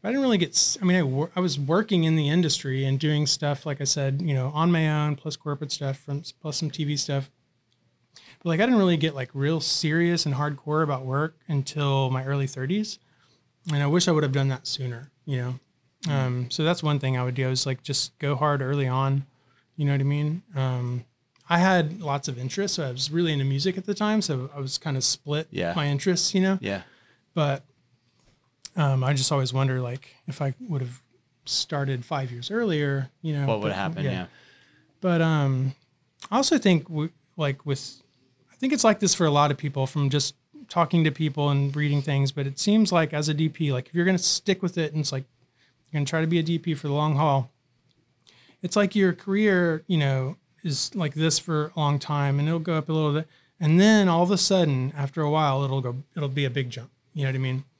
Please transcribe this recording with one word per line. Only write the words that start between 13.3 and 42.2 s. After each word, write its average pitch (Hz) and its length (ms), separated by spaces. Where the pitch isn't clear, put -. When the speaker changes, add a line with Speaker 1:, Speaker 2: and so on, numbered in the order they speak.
Speaker 1:
And 143 100
I 143 60
wish 175 180
I 180 60
would 151 100
have 143 80
done 135 180
that 131 200
sooner, 127 420
you 135 120
know? 127 160
Speaker 2:
Mm. 165 80
Speaker 1:
Um, 123 380
so - 120
that's 170 180
one 147 200
thing 131 160
I 123 80
would 127 100
do. 131 120
I 131 40
was 127 160
like, 131 160
just - 380
go 143 160
hard 143 260
early 139 240
on. 135 400
You 147 100
know 139 60
what 139 80
I 135 40
mean? 151 380
Um, 123 500
I 170 80
had 180 420
lots 143 280
of 123 100
interests. 160 380
So 151 100
I 127 60
was 131 180
really 165 220
into 139 120
music 139 320
at 190 100
the 208 80
time. 214 280
So 135 320
I 143 60
was 135 180
kinda 135 240
split - 480
Speaker 2:
Yeah. 85 240
Speaker 1:
my 147 140
interests, 156 440
you 185 80
know? 190 200
Speaker 2:
Yeah. 98 220
Speaker 1:
But, 143 300
um, 135 260
I 135 120
just 131 180
always 131 200
wonder, 131 280
like, 123 340
if 139 120
I 139 200
would 175 200
have 123 220
started 135 600
five 135 260
years 120 200
earlier, 147 600
you 160 100
know, 143 140
Speaker 2:
What 110 140
would 104 100
Speaker 1:
but, 95 40
Speaker 2:
happen? 98 300
Speaker 1:
yeah. 139 60
Speaker 2:
Yeah. 90 160
Speaker 1:
But, 170 200
um, 139 540
I 208 60
also 277 220
think 175 260
w-, 156 260
like, 139 300
with, - 360
I - 40
think 262 160
it's 262 120
like 214 160
this 196 140
for 175 100
a 151 60
lot 143 200
of 139 60
people 139 300
from 139 240
just 143 240
talking 170 360
to 156 60
people 147 380
and 139 260
reading 147 280
things. 139 300